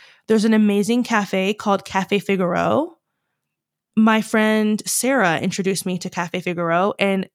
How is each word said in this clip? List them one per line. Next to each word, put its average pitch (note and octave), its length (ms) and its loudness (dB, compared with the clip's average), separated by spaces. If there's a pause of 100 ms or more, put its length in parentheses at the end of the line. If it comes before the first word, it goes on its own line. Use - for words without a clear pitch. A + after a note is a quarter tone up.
(280)
There's A3 180 2
an A3 80 4
amazing G#3+ 500 2
cafe G3+ 500 -2
called G3 320 -2
Cafe F#3+ 340 -2
Figaro. F#3+ 800 0 (960)
My A3 260 4
friend G#3+ 640 0
Sarah A3 540 0
introduced F#3 460 -2
me F3+ 140 -4
to F3+ 100 -10
Cafe F3 300 -6
Figaro, F3 580 -2
and G3 380 0